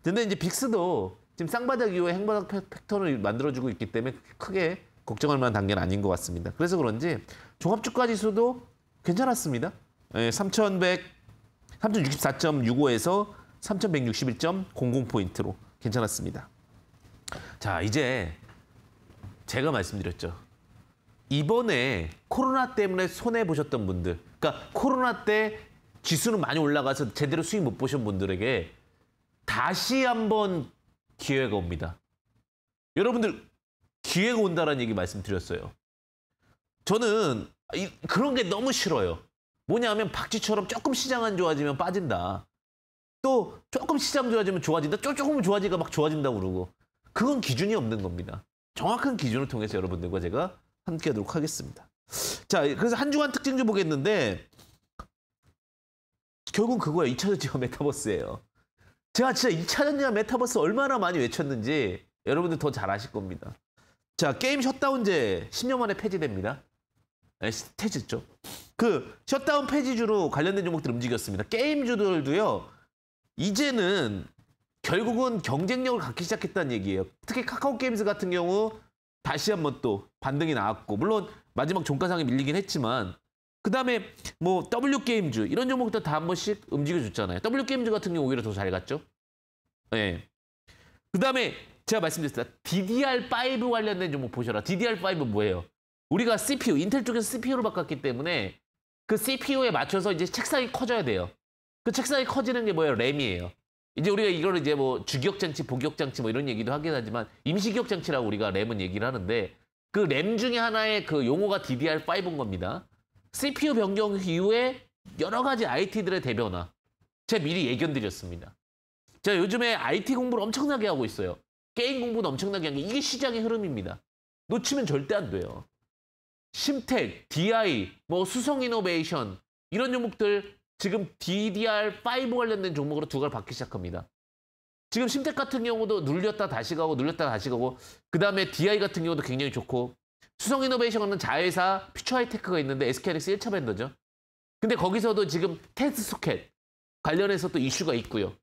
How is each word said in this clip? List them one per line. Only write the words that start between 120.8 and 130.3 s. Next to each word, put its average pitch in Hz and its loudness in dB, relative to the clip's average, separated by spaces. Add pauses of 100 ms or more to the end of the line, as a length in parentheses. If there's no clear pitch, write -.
하고 143 0
있어요. 92 -6 (380)
게임 254 -2
공부도 226 -2
엄청나게 185 -4
한 143 -4
게 139 -2
이게 214 -2
시장의 254 -2
흐름입니다. 175 -4 (460)
놓치면 254 0
절대 143 0
안 180 -2
돼요. 90 -6 (880)
심텍, 254 -2
디아이, 175 2 (180)
뭐 180 2
수성 254 -2
이노베이션 170 0 (320)
이런 247 0
종목들 208 0 (200)